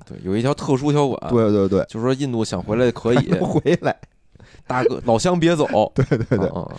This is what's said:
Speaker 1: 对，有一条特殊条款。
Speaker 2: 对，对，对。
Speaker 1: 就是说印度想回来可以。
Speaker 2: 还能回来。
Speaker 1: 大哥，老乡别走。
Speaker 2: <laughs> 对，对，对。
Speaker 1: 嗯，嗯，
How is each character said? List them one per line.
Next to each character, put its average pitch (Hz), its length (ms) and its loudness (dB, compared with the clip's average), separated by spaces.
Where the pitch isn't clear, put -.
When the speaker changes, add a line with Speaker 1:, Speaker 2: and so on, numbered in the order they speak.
Speaker 1:
对， - 160 -16
有 92 120 -2
一 113 60 0
条 131 100 0
特 143 240 -2
殊 143 160 0
条 143 160 2
款。 - 240 -6
Speaker 2:
对， 113 200 4
对， 98 180 4
对。 95 180 2
Speaker 1:
就 110 120 -10
是 113 40 -6
说 127 80 0
印 135 200 -4
度 113 120 -2
想 95 160 -6
回 107 160 -4
来 120 160 2
可 117 220 -2
以。 127 40 4
Speaker 2:
还 - 200 0
能 - 80 -2
回 165 360 0
来。 - 140 -2
Speaker 1:
大 127 180 -2
哥， - 220 0
老 117 140 4
乡 180 200 2
别 165 160 4
走。 147 120 0
Speaker 2:
<laughs> - 120 0
对， 135 120 2
对， 123 200 0
对。 110 140 0
Speaker 1:
嗯， 90 160 -2
嗯， 87 240 -8